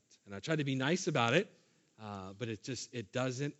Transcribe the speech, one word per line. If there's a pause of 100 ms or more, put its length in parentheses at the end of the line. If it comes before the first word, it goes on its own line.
(260)
And
I
try
to
be
nice
about
it, (520)
uh,
but
it
just,
it
doesn't,